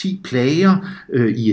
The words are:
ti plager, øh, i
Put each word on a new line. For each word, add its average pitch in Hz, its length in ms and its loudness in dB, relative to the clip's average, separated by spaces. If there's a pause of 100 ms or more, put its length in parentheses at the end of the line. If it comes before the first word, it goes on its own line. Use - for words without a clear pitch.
ti 190 240 -6
plager, 160 880 0
øh, 117 220 2
i 110 180 2